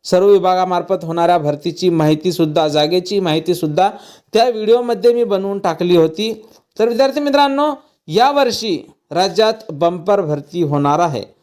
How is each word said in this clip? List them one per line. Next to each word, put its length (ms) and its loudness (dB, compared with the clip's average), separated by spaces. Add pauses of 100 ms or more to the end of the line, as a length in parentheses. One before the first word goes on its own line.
सर्व 220 2
विभागामार्फत 760 2
होणाऱ्या 340 0
भरतीची 520 -2
माहितीसुद्धा, 760 0
जागेची 520 0
माहितीसुद्धा 680 -2 (460)
त्या 100 4
व्हिडिओमध्ये 720 2
मी 100 0
बनवून 340 -2
टाकली 380 0
होती. 360 2 (440)
तर 120 2
विद्यार्थी 320 0
मित्रांनो, 520 0 (360)
यावर्षी 680 0 (340)
राज्यात 600 0
बंपर 480 0
भरती 420 -4
होणार 360 0
आहे. 260 -2 (180)